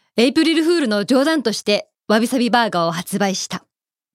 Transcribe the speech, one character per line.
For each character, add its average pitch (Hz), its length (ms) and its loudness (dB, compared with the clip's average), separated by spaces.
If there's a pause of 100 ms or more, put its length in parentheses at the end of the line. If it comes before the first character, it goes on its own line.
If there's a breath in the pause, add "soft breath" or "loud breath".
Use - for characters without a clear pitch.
(160)
エ 233 120 4
イ 285 40 0
プ 302 140 2
リ 320 100 2
ル 320 80 2
フ 339 140 2
ー - 20 0
ル 285 80 0
の 208 160 -2
冗 269 220 2
談 320 180 0
と 214 80 -2
し - 100 -8
て - 280 -2 (180)
わ 214 140 2
び 233 60 0
さ 254 120 -2
び 240 100 0
バ 233 180 2
ー - 20 -6
ガ 175 160 -2
ー - 20 0
を 170 60 -4
発 175 260 -6
売 196 160 0
し - 140 -8
た。 - 160 -12 (500)